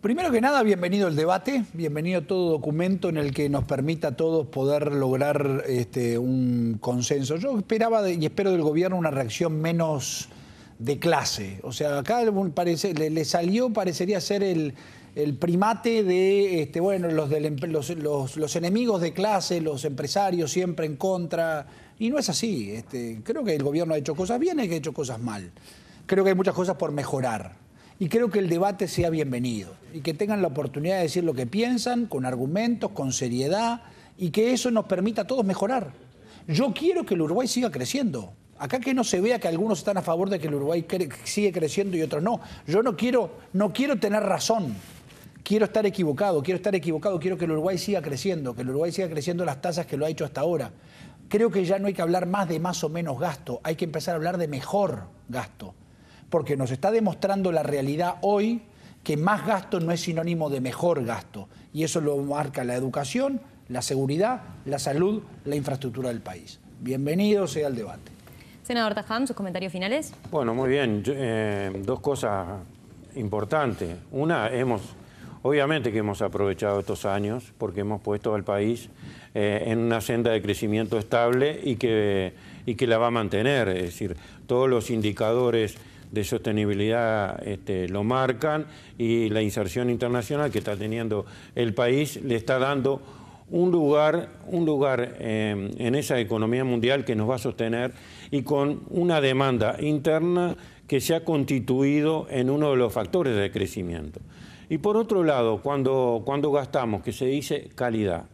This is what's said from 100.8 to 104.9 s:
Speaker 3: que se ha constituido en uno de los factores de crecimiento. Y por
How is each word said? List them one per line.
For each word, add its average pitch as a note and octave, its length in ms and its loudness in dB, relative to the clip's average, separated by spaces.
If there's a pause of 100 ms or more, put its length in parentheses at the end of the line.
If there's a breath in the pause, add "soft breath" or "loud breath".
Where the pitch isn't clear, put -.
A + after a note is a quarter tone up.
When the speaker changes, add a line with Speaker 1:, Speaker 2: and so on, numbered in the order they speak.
Speaker 3:
que C3+ 140 2
se E3 140 0
ha E3 100 -2
constituido C#3 1080 2
en B2+ 200 0
uno D3 200 2
de C3+ 60 4
los A#2 160 4
factores A#2+ 440 0
de G2+ 140 2
crecimiento. F2 680 -6 (480 loud breath)
Y D#3 100 -2
por G#3 180 2